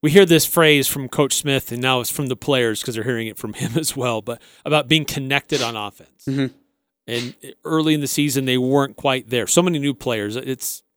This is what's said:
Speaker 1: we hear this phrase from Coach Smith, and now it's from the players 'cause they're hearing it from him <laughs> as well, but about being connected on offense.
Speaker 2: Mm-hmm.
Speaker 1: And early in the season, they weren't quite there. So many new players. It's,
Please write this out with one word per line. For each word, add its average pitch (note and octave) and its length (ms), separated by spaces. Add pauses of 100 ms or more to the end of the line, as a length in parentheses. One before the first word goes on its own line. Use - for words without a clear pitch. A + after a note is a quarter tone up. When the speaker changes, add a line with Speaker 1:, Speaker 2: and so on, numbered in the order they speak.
Speaker 1:
we D3+ 100
hear G3 140
this E3 200
phrase D3+ 420
from C3+ 220
Coach C#3 240
Smith, C#3 380
and A#2+ 100
now C3 200
it's - 100
from C#3+ 160
the B2 80
players A#2+ 480
'cause A#2 120
they're A2 80
hearing A2+ 240
it G#2+ 100
from G#2+ 160
him - 200
<laughs> C3+ 40
as - 180
well, A#2+ 260
but A#2 200 (240)
about D3 220
being D#3 180
connected C#3 560
on A#2 140
offense. - 520
Speaker 2:
Mm-hmm. C3+ 260 (540)
Speaker 1:
And A#2+ 280 (300)
early D#3 280
in D3+ 80
the C3+ 60
season, C#3 380
they B2+ 120
weren't C3 380
quite C3 340
there. A#2 180
So - 140
many F3+ 180
new C#3 140
players. A2 440
It's, - 460 (140)